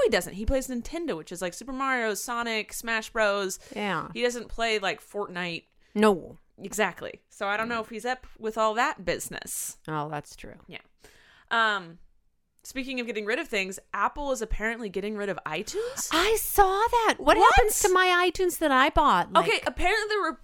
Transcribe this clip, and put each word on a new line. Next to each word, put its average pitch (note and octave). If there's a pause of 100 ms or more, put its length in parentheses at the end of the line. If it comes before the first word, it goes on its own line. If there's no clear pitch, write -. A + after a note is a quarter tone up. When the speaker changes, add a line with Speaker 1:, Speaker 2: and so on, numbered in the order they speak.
Speaker 1:
he A4
doesn't. F3
He G3
plays C4
Nintendo, C4
which D#3
is, F3
like, F3+
Super B3+
Mario, B3+
Sonic, A#3
Smash A3+
Bros. G3+ (160)
Speaker 2:
Yeah. F#3
Speaker 1:
He A3+
doesn't A#3+
play, A3+
like, F#3+
Fortnite. F3+ (280)
Speaker 2:
No. G#3 (180)
Speaker 1:
Exactly. F#3+
So -
I G3+
don't A3+
know A#3
if A3
he's A3
up B3+ (140)
with A3
all A3
that A#3+
business. - (100)
Speaker 2:
Oh, D3+
that's D3+
true. - (120)
Speaker 1:
Yeah. F3 (720)
Um, G3+ (640)
speaking B3+
of A#3+
getting G#3+
rid A3+
of D#4+
things, F#3+ (160)
Apple C4
is A3
apparently A3
getting G3
rid G3+
of F3
iTunes. G4
Speaker 2:
I G4
saw -
that. G#4+
What D#4+
Speaker 1:
What? A4
Speaker 2:
happens A#4
to G4+
my F#4
iTunes F4+
that D4+
I C4
bought? G#3+
Like E4
Speaker 1:
Okay, G4
apparently G#4
they're G4
re-, E4